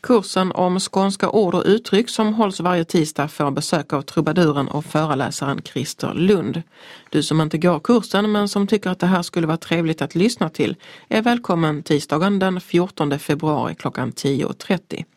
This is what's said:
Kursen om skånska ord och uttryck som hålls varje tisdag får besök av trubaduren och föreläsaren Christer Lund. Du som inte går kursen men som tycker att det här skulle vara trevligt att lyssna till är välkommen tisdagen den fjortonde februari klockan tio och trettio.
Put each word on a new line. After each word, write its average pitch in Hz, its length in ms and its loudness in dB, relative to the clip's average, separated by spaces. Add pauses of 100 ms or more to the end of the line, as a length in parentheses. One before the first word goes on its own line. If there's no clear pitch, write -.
Kursen 185 500 2
om 180 280 0
skånska 196 500 0
ord 185 260 2
och 175 100 0
uttryck 214 440 2
som 214 240 0
hålls 214 260 0
varje 175 240 0
tisdag 156 440 0
får 143 240 -2
besök 147 420 -2
av 139 80 0
trubaduren 156 680 0
och 147 180 -4
föreläsaren 139 760 -2
Christer - 520 -6
Lund. 170 480 2 (480)
Du 147 140 0
som 156 180 2
inte 156 160 -2
går 170 220 2
kursen 214 520 2
men 208 180 0
som 202 180 0
tycker 202 220 0
att 180 100 -4
det 175 80 2
här 180 140 4
skulle 170 260 -2
vara 160 100 0
trevligt 165 440 -2
att - 140 -4
lyssna 185 340 2
till - 260 -2 (320)
är 220 140 2
välkommen 170 640 0
tisdagen 165 560 0
den 185 220 0
fjortonde 160 580 0
februari 151 560 -2
klockan 127 360 -6
tio - 340 -2
och - 120 -8
trettio. - 480 -4 (120)